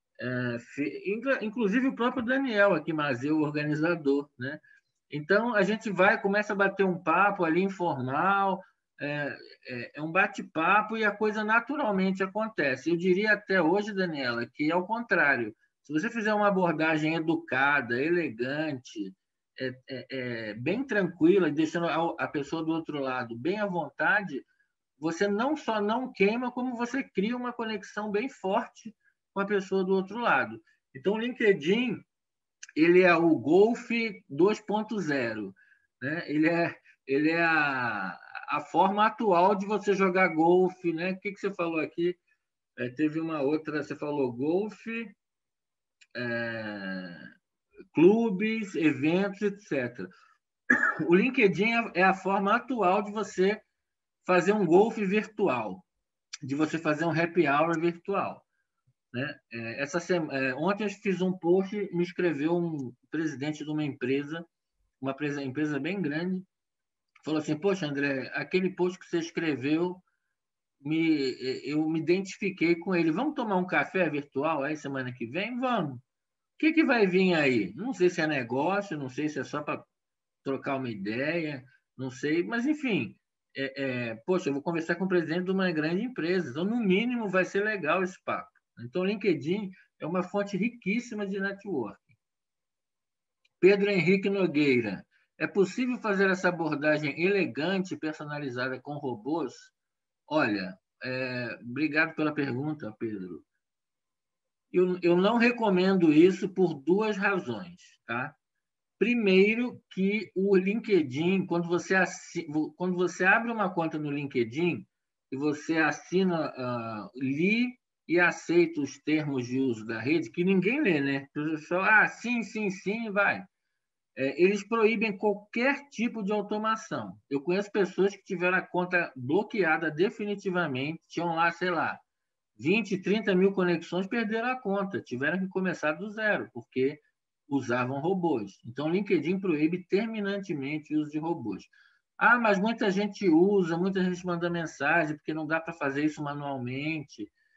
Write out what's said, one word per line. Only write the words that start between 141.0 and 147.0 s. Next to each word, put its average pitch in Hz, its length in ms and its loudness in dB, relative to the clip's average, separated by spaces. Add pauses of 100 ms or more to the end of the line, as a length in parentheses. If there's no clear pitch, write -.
uso 147 100 -6
de 151 80 -4
robôs. 143 440 -6 (540)
"Ah, 233 200 6
mas 214 200 4
muita 226 320 0
gente 202 380 0
usa, 170 500 6
muita 190 240 0
gente 180 240 -2
manda 175 240 -2
mensagem, 156 680 0
porque - 160 -6
não 156 140 -4
dá 160 120 0
pra 165 140 -8
fazer 143 320 -2
isso 151 180 -2
manualmente." 143 1080 -8 (280)